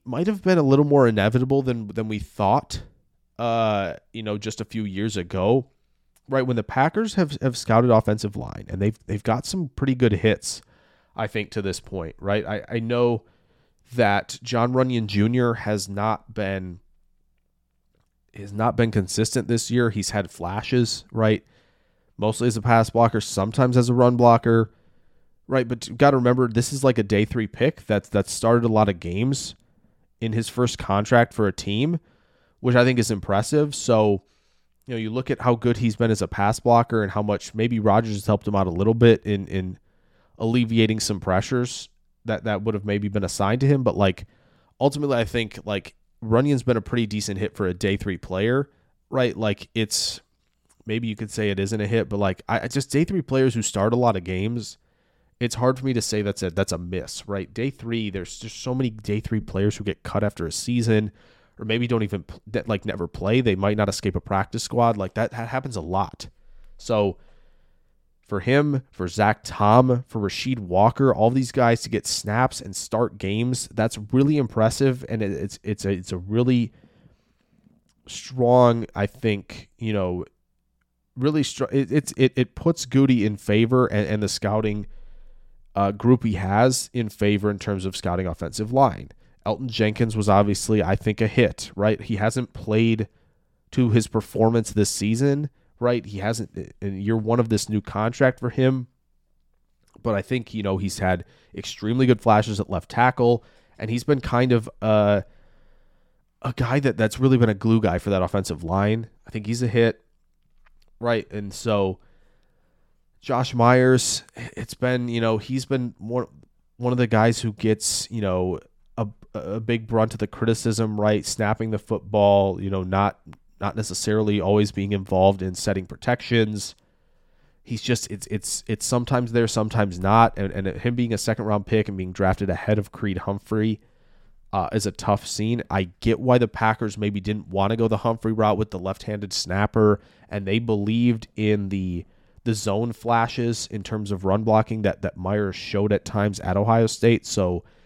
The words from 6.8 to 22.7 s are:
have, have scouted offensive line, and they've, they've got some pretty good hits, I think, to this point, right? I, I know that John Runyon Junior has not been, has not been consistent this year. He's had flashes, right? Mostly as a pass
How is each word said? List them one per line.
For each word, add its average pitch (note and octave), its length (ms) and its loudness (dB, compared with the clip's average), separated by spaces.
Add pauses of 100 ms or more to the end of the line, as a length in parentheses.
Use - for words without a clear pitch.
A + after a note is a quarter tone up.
have, D3 280 0
have B2+ 140 -2
scouted A#2+ 340 2
offensive A2 460 2
line, - 320 -12
and F#2 120 -8
they've, G#2+ 260 0
they've A2 160 -6
got G#2+ 240 -2
some F3 280 -6
pretty C3+ 200 0
good B2 180 4
hits, - 480 0 (540)
I G#2+ 140 -4
think, G#2 240 -6
to G#2+ 100 -4
this F#2+ 180 -4
point, E2+ 380 -10
right? G2+ 260 -2
I, G2+ 240 -8
I A#2 120 -4
know A#2+ 440 0 (680)
that G2+ 480 0
John A#2+ 300 0
Runyon B2+ 340 0
Junior A2+ 480 2
has G#2 340 -4
not G#2 460 -4
been, F#2+ 460 -6 (1500)
has G2+ 180 -14
not A2 240 0
been A2+ 140 2
consistent G#2 560 -2
this A#2 240 -2
year. A#2+ 200 2
He's G2 200 -4
had G2+ 220 -4
flashes, A2 800 -2
right? A2 320 2 (720)
Mostly A2 320 0
as A2 80 0
a A2 60 -4
pass A#2 280 4